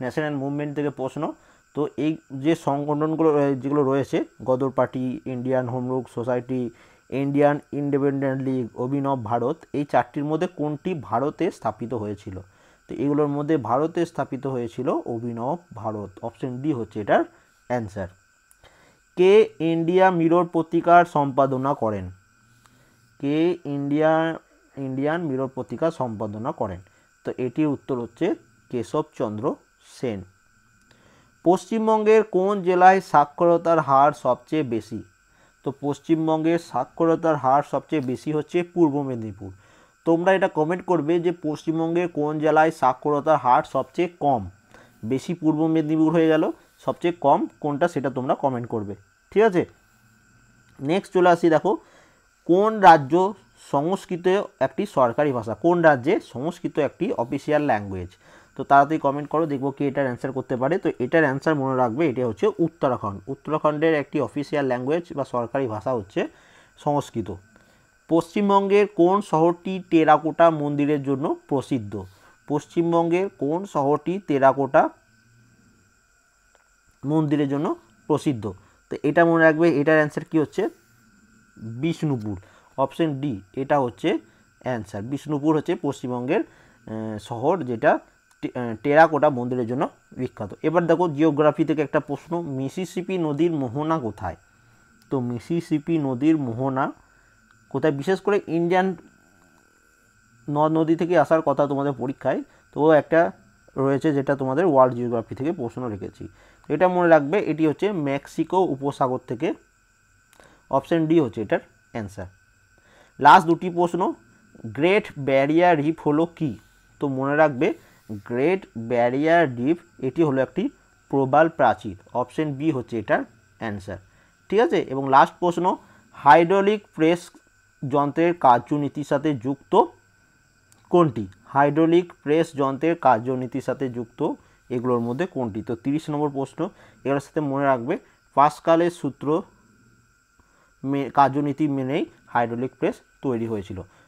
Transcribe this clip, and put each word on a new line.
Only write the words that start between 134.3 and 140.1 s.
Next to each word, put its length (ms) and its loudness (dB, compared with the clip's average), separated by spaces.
এগুলোর 300 -2
মধ্যে 260 -4
কোনটি? 360 -6
তো 140 -8
তিরিশ 340 -4
নম্বর 200 -2
প্রশ্ন, 360 -8
এগুলোর 160 0
সাথে 200 -8
মনে 260 -2
রাখবে 320 0
পাস্কালের 580 2
সূত্র 520 -4